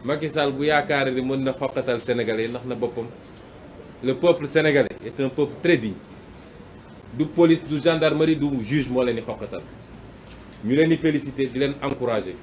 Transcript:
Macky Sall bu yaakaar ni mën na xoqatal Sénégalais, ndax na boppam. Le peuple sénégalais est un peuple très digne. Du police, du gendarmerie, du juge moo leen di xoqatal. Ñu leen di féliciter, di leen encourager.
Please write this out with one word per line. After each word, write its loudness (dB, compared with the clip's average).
Macky -2
Sall 0
bu -2
yaakaar 2
ni 0
mën -2
na 0
xoqatal -2
Sénégalais, -2
ndax -8
na -6
boppam. -4
Le 0
peuple 2
sénégalais 2
est -10
un 0
peuple -2
très 6
digne. -4
Du 0
police, 4
du -4
gendarmerie, 4
du -2
juge 0
moo 2
leen 0
di -6
xoqatal. -8
Ñu 2
leen 6
di 4
féliciter, 0
di -6
leen 0
encourager. -4